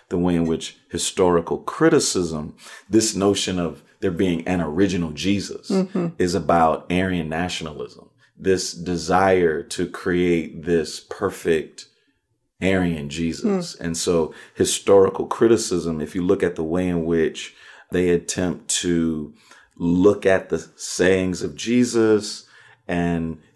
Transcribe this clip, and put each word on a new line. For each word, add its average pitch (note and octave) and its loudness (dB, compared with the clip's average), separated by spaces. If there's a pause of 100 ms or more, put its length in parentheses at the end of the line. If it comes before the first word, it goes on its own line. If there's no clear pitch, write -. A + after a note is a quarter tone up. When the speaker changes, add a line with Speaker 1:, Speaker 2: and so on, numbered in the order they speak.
Speaker 1:
the F#2 -4
way F2 2
in E2+ 2
which E2 -4 (140)
historical F2 2
criticism, F2 0 (340)
this G#2+ 2
notion F#2+ 0
of E2 -4 (180)
there G2 -2
being F2 0
an F2+ 0
original E2+ 0
Jesus, F2+ -4
Speaker 2:
Mm-hmm. F#3 -2 (100)
Speaker 1:
is F3+ 0
about D#2+ 2
Aryan F2+ -2
nationalism, D#2 -8 (280)
this F#2 -2
desire F2 2
to - -4
create E2+ -2
this E2 -2
perfect - -4 (760)
Aryan F2 0
Jesus. E2+ -4
Speaker 2:
Hmm. - -12
Speaker 1:
And E2 -4
so E2 0 (200)
historical F#2+ 4
criticism, F2+ 2
if D2+ -8
you F2+ -2
look F2+ 2
at F2 0
the E2 -4
way F2+ -2
in F2 -2
which D#2+ -2 (380)
they F2+ 2
attempt E2+ -2 (120)
to E2 -2 (440)
look F2+ 4
at F#2+ 2
the E2 -2 (180)
sayings F#2 0
of D#2 -6
Jesus A2+ 2 (420)
and E2+ -2 (180)